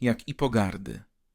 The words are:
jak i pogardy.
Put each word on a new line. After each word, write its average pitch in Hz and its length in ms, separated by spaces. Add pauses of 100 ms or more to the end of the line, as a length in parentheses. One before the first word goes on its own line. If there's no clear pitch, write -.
jak 120 280
i 143 60
pogardy. 107 680 (320)